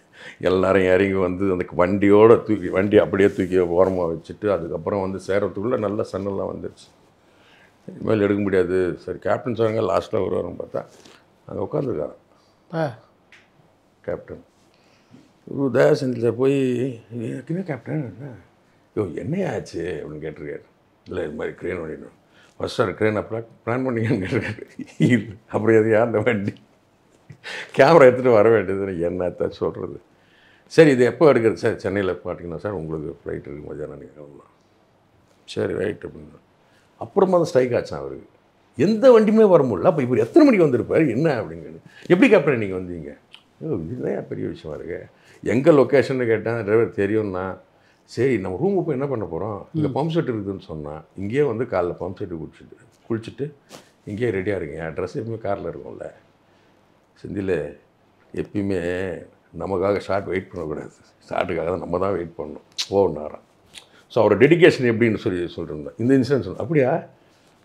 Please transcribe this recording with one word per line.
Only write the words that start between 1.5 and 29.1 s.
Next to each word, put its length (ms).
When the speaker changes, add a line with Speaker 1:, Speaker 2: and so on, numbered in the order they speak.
Speaker 1:
அந்த 140
வண்டியோட 640
தூக்கி, 260
வண்டி 280
அப்படியே 320
தூக்கி 280
ஓரமா 600
வச்சுட்டு 340
அதுக்கப்புறம் 600
வந்து 160
சேர்றதுக்குள்ள 500
நல்ல 340
சன்னெல்லாம் 440
வந்துருச்சு. 320
இனிமேல் 340
எடுக்க 220
முடியாது. 560
சரி 200
captain 340
சொன்னாங்க 280
லாஸ்ட்ல 340
வருவாருன்னு 480
பார்த்தா 220
அங்க 260
உட்காந்துருக்காராம் 1040
Speaker 2:
ஆ. 240
Speaker 1:
captain. 420
இவரு 180
தயா 400
செந்தில் 180
சார் 140
போய், 440
"என்ன 500
captain 560
என்ன? 140
யோ 180
என்னையா 400
ஆச்சு?" 500
அப்படின்னு 200
கேட்டிருக்காரு. 380
"இல்லை 160
இது 80
மாதிரி 240
crane 220
வண்டின்னு." 300
"first 180
சார் 180
கிரேன் 220
அப்புறம் 300
plan 240
பண்ணீங்கன்னு?" 340
கேட்டிருக்காரு. 380
"இல்லை." 380
"அப்புறம் 280
எதையா 260
அந்த 180
வண்டி?" 340
Camera 240
எடுத்துட்டு 320
வர 180
வேண்டியது 600
என்னத்த 400